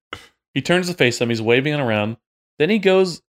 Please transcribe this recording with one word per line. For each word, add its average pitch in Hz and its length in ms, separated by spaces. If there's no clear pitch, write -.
He 135 80
turns 175 260
to 175 60
face 120 240
them. 117 100
He's 113 140
waving 131 320
it 147 60
around. 110 360
Then 156 120
he 220 80
goes 190 500